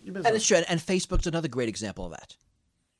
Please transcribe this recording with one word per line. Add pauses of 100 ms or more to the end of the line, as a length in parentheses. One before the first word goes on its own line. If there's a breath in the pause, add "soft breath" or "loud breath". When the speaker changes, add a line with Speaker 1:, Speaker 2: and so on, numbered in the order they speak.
Speaker 1:
your
business.
Speaker 2:
And
it's
true. (100)
And
Facebook's
another
great
example
of
that. (640)